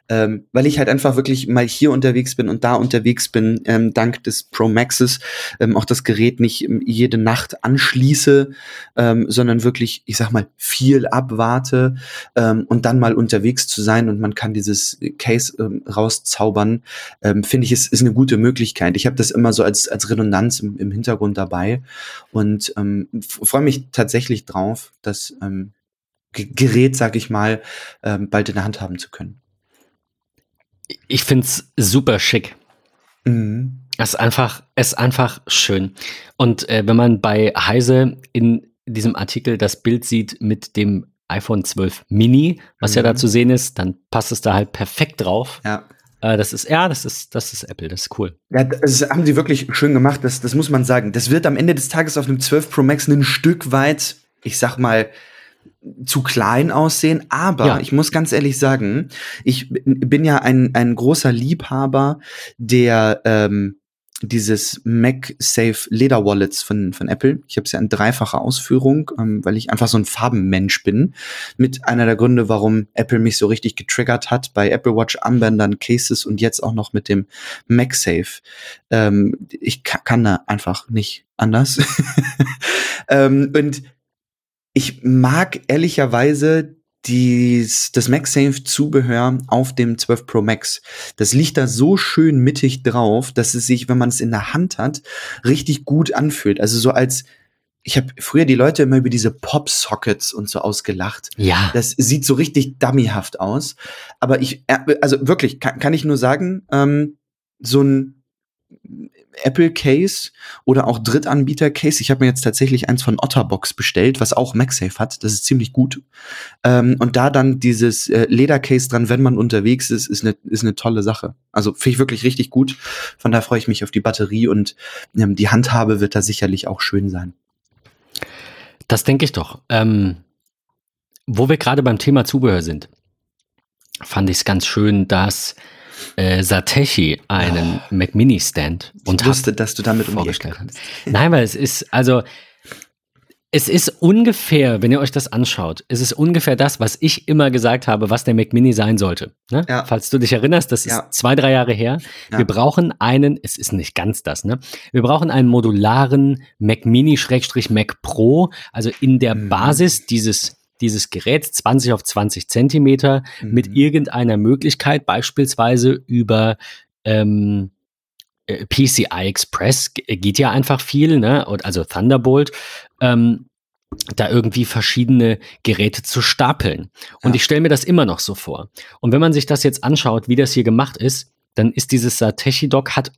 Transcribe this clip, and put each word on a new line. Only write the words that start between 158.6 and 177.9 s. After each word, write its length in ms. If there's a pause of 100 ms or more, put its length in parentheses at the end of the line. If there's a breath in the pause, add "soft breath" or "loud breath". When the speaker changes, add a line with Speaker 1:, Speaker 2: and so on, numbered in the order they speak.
Speaker 2:
also 180 (100)
in 200
der 160
Speaker 1:
Mhm. 140
Speaker 2:
Basis 560
dieses, 500 (240)
dieses 300
Geräts, 420
zwanzig 400
auf 100
zwanzig 460
Zentimeter, 720 (180 loud breath)
mit 280
Speaker 1:
Mhm. 80
Speaker 2:
irgendeiner 600
Möglichkeit, 680
beispielsweise 880 (140)
über, 500 (480 loud breath)
ähm, 640 (760)
äh, 200
P 200
C 180
I 240
Express, 640
g-, 220
geht 220
ja 120
einfach 300
viel, 400
ne? 240
Und, 200
also 200
Thunderbolt, 640 (500 loud breath)
ähm, 460 (680)
da 120
irgendwie 360
verschiedene 720 (240 loud breath)
Geräte 400
zu 180
stapeln. 680 (320 loud breath)
Und 80
Speaker 1:
Ja. 60
Speaker 2:
ich 80
stell 160
mir 80
das 160
immer 200